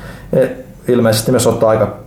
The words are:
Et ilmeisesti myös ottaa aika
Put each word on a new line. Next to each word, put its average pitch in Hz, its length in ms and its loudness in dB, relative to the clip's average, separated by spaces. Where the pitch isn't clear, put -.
Et - 320 0
ilmeisesti 117 420 2
myös 120 160 2
ottaa 110 240 2
aika 107 240 0